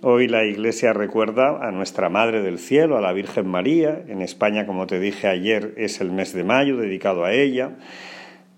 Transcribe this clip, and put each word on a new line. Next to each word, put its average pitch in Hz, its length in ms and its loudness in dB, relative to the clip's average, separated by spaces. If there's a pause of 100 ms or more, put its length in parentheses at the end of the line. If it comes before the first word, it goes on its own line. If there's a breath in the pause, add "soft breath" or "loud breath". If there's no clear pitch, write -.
Hoy 123 240 4
la 113 180 2
Iglesia 110 480 2
recuerda 110 760 0
a 104 40 -2
nuestra 95 360 -2
Madre 107 360 2
del 90 160 -2
Cielo, 147 400 4
a - 20 2
la 92 120 2
Virgen 101 340 -2
María. 147 600 0
En 98 140 -8
España, 104 460 -2
como 95 180 -4
te 90 140 -4
dije 101 280 -2
ayer, 101 480 0
es 104 260 -4
el 92 100 -2
mes 95 220 -4
de 92 100 -4
mayo 131 340 2
dedicado 95 480 -2
a 95 80 2
ella. 131 440 0 (800 loud breath)